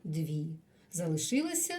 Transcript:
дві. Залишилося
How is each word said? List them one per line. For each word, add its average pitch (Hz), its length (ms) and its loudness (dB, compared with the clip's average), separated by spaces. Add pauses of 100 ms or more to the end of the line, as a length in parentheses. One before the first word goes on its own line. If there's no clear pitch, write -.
дві. 151 420 -2 (460)
Залишилося 254 880 2